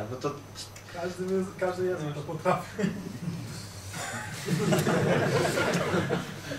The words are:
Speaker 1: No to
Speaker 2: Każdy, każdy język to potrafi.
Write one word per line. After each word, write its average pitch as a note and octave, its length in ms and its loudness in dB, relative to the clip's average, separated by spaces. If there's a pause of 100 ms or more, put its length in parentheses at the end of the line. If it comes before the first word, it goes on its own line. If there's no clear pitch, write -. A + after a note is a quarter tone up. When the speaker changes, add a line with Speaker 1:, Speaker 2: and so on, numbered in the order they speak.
(100)
Speaker 1:
No B2+ 60 -6
to C#3+ 140 -2 (640)
Speaker 2:
Każdy, F3 300 -4 (360)
każdy F3+ 240 2
język D#3+ 300 0
to D3 60 -6
potrafi. - 460 0 (4000)